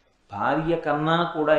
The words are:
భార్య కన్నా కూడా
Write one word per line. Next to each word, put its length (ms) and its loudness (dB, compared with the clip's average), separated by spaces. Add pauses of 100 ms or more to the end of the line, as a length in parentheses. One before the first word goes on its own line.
(300)
భార్య 460 -2
కన్నా 460 0
కూడా 360 0